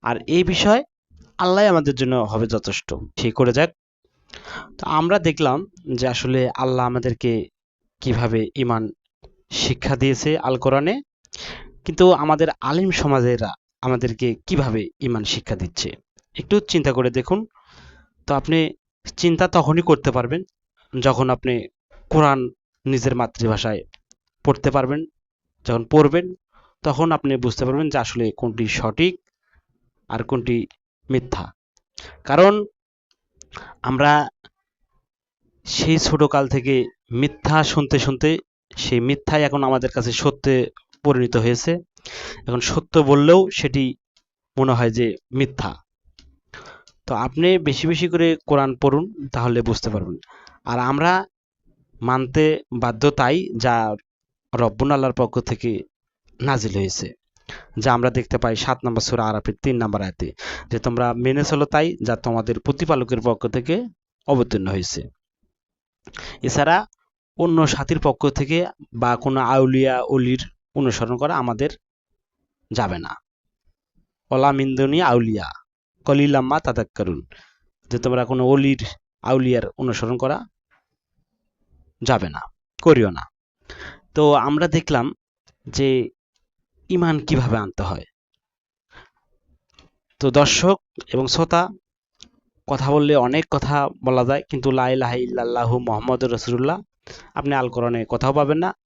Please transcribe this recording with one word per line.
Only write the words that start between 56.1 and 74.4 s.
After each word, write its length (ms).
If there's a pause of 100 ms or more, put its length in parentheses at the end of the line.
নাজিল 320
হয়েছে, 380 (640)
যা 140
আমরা 180
দেখতে 280
পাই 180
সাত 300
নম্বর 140
সূরা 260
আরাফের 360
তিন 140
নম্বর 260
আয়াতে, 300 (380)
যে, 80
"তোমরা 340
মেনে 320
চলো 200
তাই 380
যা 140
তোমাদের 440
প্রতিপালকের 640
পক্ষ 220
থেকে 400 (400)
অবতীর্ণ 400
হয়েছে।" 420 (1300)
এছাড়া 440 (500)
অন্য 300
সাথীর 340
পক্ষ 280
থেকে 380 (280)
বা 220
কোনো 240
আউলিয়া 640
অলির 380 (340)
অনুসরণ 420
করা 200
আমাদের 340 (1000)
যাবে 260
না। 160 (1160)
"ওয়ালা 220